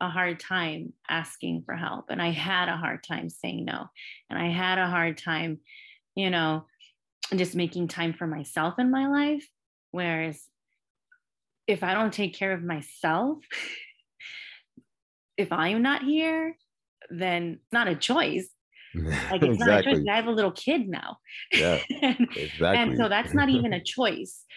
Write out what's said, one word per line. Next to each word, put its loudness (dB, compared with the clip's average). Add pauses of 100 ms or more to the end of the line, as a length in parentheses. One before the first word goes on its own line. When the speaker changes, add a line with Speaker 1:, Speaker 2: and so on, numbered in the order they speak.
Speaker 1:
a -2
hard 0
time -4 (160)
asking -4
for -8
help, -8
and -4
I 0
had 0
a -2
hard -4
time -6
saying -8
no, -6 (420)
and -4
I -2
had 0
a 2
hard 0
time, -4 (560)
you 0
know, 0 (680)
just 0
making -2
time -2
for -6
myself -2
in 4
my 2
life. 0 (440)
Whereas -2 (1200)
if 0
I 2
don't 2
take -2
care -2
of -2
myself, -2
<laughs> -14
if -2
I'm 2
not 2
here, 0 (520)
then -2
it's -8
not 2
a 2
choice. 0 (440)
Speaker 2:
<laughs> -2
Speaker 1:
Like, 4
it's 4
not 6
a 8
choice. 4
Speaker 2:
Exactly. 0
Speaker 1:
I 4
have 0
a 2
little 2
kid 0
now. -8 (360)
Speaker 2:
Yeah, 4 (100)
Speaker 1:
<laughs> -
And, 2
Speaker 2:
exactly. 2
Speaker 1:
and 2
so 2
that's 2
not 4
even 2
Speaker 2:
<laughs> -
Speaker 1:
a -4
choice. -2 (120)